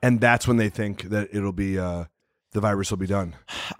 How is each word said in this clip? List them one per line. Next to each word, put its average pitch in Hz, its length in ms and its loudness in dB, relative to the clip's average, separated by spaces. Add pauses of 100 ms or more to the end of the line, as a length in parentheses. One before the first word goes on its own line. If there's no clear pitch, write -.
And 123 180 4
that's 120 260 4
when 120 120 4
they 107 100 4
think 101 360 -6
that 101 280 -2
it'll 101 200 -2
be, 95 260 -2
uh, 87 260 -2 (480)
the 107 80 -2
virus 101 300 0
will 104 80 -4
be 92 80 -2
done. 92 280 -2 (460)